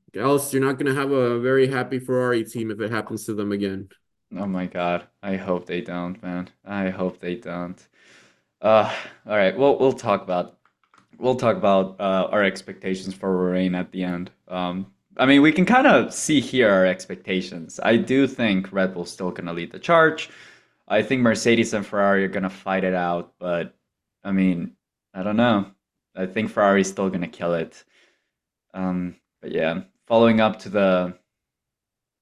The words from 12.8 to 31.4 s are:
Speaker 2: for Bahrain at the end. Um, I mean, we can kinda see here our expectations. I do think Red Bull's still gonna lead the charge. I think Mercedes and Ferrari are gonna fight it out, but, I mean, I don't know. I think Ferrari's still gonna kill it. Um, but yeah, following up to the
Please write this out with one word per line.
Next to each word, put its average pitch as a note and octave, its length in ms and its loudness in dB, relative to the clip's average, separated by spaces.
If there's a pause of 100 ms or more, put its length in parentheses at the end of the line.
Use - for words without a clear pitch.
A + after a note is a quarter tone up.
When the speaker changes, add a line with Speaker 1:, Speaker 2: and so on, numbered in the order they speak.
Speaker 2:
for - 140 -6
Bahrain F#2 500 0
at F2+ 140 -8
the F#2 100 -6
end. F2+ 300 -8 (160)
Um, F2+ 440 -6 (240)
I B2+ 100 2
mean, C#3 160 6
we D#3 100 6
can F3+ 120 2
kinda A3+ 460 4
see D3+ 300 -2
here A#2+ 300 2
our F#2+ 160 4
expectations. F#2 920 -6
I A2+ 160 4
do C3 300 2
think G#2 460 -2
Red F#2+ 220 0
Bull's F2 180 -10
still F#2 180 -6
gonna F2 220 -10
lead E2+ 180 -8
the F2+ 80 -16
charge. D#3+ 500 2 (600)
I G#2 140 2
think B2+ 200 -2
Mercedes A2+ 500 2
and G#2 140 -4
Ferrari G2 380 2
are F#2+ 40 -2
gonna F#2+ 220 -4
fight F#2+ 320 -4
it F#2 120 0
out, F2 440 -4
but, F2 380 -6 (480)
I G2 80 -6
mean, F#2 400 0 (420)
I F#2+ 80 -10
don't G#2 140 -4
know. A2+ 300 2 (500)
I F#2 100 -4
think G#2+ 240 -4
Ferrari's G2 380 4
still F#2+ 220 -2
gonna F2 180 -6
kill F2 260 -4
it. E2 300 -8 (880)
Um, F#2 400 -4 (260)
but - 120 -12
yeah, E2 300 -2 (240)
following A2+ 340 6
up G#2+ 180 2
to - 100 -18
the F#2 460 2 (1080)